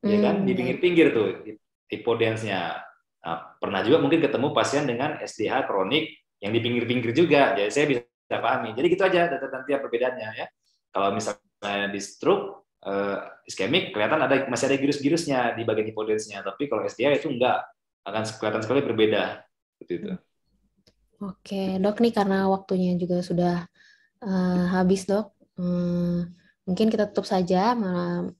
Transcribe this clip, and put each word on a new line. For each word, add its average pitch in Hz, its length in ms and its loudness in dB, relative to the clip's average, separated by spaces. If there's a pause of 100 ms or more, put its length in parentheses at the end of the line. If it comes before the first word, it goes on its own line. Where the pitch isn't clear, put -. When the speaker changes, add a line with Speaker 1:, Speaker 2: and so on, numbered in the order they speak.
Speaker 1:
ya 208 220 2
kan? 196 180 2
Di - 140 2
Speaker 2:
Hmm. - 20 -2
Speaker 1:
pinggir-pinggir 156 540 4
tuh 101 320 -2 (420)
hipodensnya. 110 920 -2 (420)
Nah, 80 140 -6 (240)
pernah 95 240 -2
juga 117 180 4
mungkin 156 160 4
ketemu 127 380 0
pasien 135 320 0
dengan 131 320 -4
S - 160 -12
D 107 100 -2
H 120 220 -2
kronik 104 400 0 (320)
yang 107 160 -2
di - 80 4
pinggir-pinggir 120 480 -2
juga, 143 400 4
jadi 101 160 0
saya 147 180 2
bisa 120 160 0 (300)
pahami. 113 400 -2
Jadi 127 140 -2 (100)
gitu 190 80 2
aja, 175 240 4
Dokter 135 240 -4
Tania, 131 260 -4
perbedaannya 123 500 -4 (120)
ya. 143 60 -8 (460)
Kalau 98 220 0
misalnya 104 760 -4
di 101 140 -6
stroke, - 640 -2 (180)
eh, 98 340 -2 (280)
iskemik - 480 -2
kelihatan 107 320 2
ada, 131 240 2
masih 123 180 0
ada 139 80 4
girus-girusnya 135 800 0
di 113 80 -6
bagian 110 260 0
hipodensnya, 107 540 -4
tapi 101 240 -6
kalau 110 160 -2
S 101 160 -6
D 120 80 2
H 143 160 2
itu 156 80 -4
enggak, 120 320 2 (400)
akan 107 200 -4 (120)
kelihatan 110 320 -2
sekali 131 160 2
berbeda 107 640 0 (320)
seperti - 160 -8
itu. 170 160 -8 (1120)
Speaker 2:
Oke, 190 560 -6
Dok, 208 240 2
nih 233 80 6
karena 190 400 2
waktunya 185 480 0
juga 175 240 0
sudah, 175 480 0 (560)
eh, 180 380 2 (100)
habis, 185 320 2
Dok. - 480 -4
Hmm, 175 800 -2 (380)
mungkin 220 160 2
kita 214 240 0
tutup 190 160 -4
saja 185 480 2
malam 175 640 -2